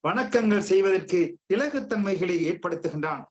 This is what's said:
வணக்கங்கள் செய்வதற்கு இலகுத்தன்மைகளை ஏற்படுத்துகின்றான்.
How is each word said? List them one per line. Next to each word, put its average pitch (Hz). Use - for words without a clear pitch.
வணக்கங்கள் 214
செய்வதற்கு 190
இலகுத்தன்மைகளை 202
ஏற்படுத்துகின்றான். 156